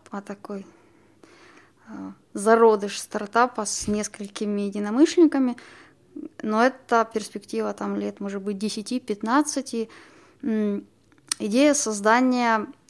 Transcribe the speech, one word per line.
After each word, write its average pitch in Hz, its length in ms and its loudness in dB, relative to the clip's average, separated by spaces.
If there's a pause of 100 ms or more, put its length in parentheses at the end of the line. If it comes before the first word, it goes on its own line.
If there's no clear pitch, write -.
а 202 120 -10
такой, 202 440 -12 (1200)
э, 202 240 -14 (220)
зародыш 214 640 4
стартапа 220 640 -2
с - 220 -6
несколькими 208 760 -4
единомышленниками, 247 920 2 (840)
но 214 240 2
это 233 480 0
перспектива 214 600 -6
там 202 220 -6
лет, 202 240 -6
может 202 220 -8
быть, 202 160 -4
десяти-пятнадцати. 226 1300 -2 (520)
М, 208 440 -2 (540)
идея 254 340 4
создания 226 960 2 (220)